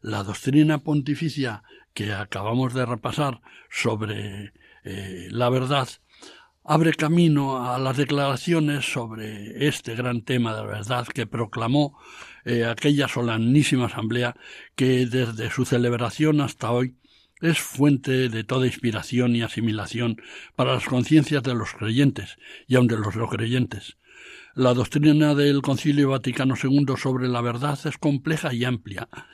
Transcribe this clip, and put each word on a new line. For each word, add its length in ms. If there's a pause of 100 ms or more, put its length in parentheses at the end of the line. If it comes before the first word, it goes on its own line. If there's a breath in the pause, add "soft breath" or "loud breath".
la 200
doctrina 560
pontificia 840 (320 loud breath)
que 180
acabamos 600
de 120
repasar 540 (300 loud breath)
sobre, 840 (320 soft breath)
eh, 460
la 180
verdad 400 (760 loud breath)
abre 300
camino 800
a 80
las 160
declaraciones 880
sobre 840
este 300
gran 260
tema 320
de 60
la 60
verdad 420
que 180
proclamó, 720 (460 loud breath)
eh, 200
aquella 440
solemnísima 800
asamblea 500 (400 loud breath)
que 300
desde 440
su 140
celebración 760
hasta 300
hoy 260 (440 soft breath)
es 180
fuente 720
de 160
toda 220
inspiración 680
y 80
asimilación 800 (320 loud breath)
para 200
las 100
conciencias 580
de 140
los 180
creyentes 640 (320 loud breath)
y 80
aun 100
de 100
los 200
no 120
creyentes. 680 (580 loud breath)
La 200
doctrina 600
del 280
Concilio 480
Vaticano 460
segundo 420
sobre 280
la 140
verdad 460
es 100
compleja 560
y 120
amplia. 440 (260 loud breath)